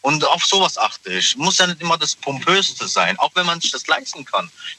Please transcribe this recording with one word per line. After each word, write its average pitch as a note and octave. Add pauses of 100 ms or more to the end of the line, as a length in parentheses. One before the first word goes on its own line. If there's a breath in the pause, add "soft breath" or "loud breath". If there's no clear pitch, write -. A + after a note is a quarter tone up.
Und D3
auf D#3+
sowas F#3+
achte G#2
ich. F#2
Muss F3+
ja F#3
nicht E3
immer E3
das D3+
Pompöste C#3+
sein, F#2
auch D3
wenn F3+
man E3+
sich -
das -
leisten D3+
kann, G2+ (300 loud breath)